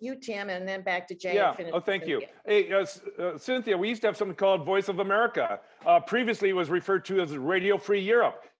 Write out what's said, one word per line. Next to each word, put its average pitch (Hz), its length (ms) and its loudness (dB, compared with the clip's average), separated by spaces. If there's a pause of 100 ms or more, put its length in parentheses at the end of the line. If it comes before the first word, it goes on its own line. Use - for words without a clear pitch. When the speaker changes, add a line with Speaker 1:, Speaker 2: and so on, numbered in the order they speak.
Speaker 1:
you, 262 160 -8
Tim, 202 340 -8
and 185 180 -6
then 190 140 -6
back 180 260 -4
to 185 60 -10
Jay 180 160 -6
and 190 60 2
Speaker 2:
Yeah. 185 180 4
Speaker 1:
finish 170 200 -10
Speaker 2:
Oh, 175 60 -2
thank 196 260 -4
you. 143 140 -2 (260)
Speaker 1:
Cynthia. 208 220 4
Speaker 2:
Hey, 185 40 -6
uh, 196 80 4
S-, - 200 -6 (180)
uh, 175 200 -4
Cynthia, 233 380 -2
we 196 120 0
used 233 140 -4
to 220 60 2
have 196 80 -2
something 190 200 -4
called 190 280 2
Voice 196 240 0
of 185 120 -2
America. 196 600 0 (240)
Uh, 170 160 6
previously, 220 500 0
it 190 40 2
was 175 160 0
referred 180 360 0
to 190 140 0
as 151 160 -2
Radio 185 420 0
Free 202 220 0
Europe. 214 420 2 (180)